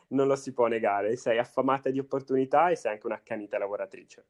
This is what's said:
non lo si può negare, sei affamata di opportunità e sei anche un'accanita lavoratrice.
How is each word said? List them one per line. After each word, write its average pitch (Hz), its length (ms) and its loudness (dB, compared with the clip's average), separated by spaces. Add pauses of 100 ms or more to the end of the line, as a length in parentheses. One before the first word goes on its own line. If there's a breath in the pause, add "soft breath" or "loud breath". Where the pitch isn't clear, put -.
non 135 180 2
lo 139 100 4
si - 160 -8
può 120 140 4
negare, 110 500 0
sei 117 220 0
affamata 131 520 0
di 131 80 0
opportunità 135 720 0
e 165 60 0
sei 110 160 -4
anche 107 140 -8
un'accanita 107 520 -6
lavoratrice. 98 720 -8